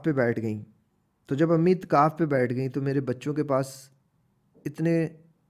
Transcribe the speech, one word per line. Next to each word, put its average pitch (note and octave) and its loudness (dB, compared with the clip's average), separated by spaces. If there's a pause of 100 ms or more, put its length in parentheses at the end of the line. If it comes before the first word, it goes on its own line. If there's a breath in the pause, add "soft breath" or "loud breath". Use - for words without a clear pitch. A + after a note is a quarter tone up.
पे D#3+ 2
बैठ A#2 0
गईं। G#2+ -4 (640)
तो C#3+ -4
जब D#3+ 2
अम्मी E3+ 4
इत्काफ़ D#3 2
पे E3 -2
बैठ B2+ 0
गईं C3 -4
तो C3+ -6
मेरे C#3 -2
बच्चों B2+ -4
के D3 -2
पास C3+ -4 (760)
इतने, D#3+ -2 (340)